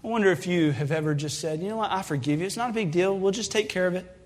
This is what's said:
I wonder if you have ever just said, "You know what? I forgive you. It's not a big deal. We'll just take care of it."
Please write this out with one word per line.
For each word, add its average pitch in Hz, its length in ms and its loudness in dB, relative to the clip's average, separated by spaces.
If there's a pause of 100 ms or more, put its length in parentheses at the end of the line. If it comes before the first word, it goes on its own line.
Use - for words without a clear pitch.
I 233 40 -8
wonder 214 240 4
if 170 160 0
you 170 240 4
have 143 200 -2
ever 156 220 0
just 147 260 -4
said, 156 220 -4
"You 196 80 -4
know 220 80 -6
what? 214 140 -2
I 190 100 0
forgive 147 380 0
you. 180 60 -2
It's 196 120 -6
not 240 120 -2
a 214 40 -4
big 208 180 0
deal. 190 260 2
We'll 190 140 2
just 208 200 -4
take 214 160 2
care 185 200 0
of 175 80 0
it." 185 100 -6 (200)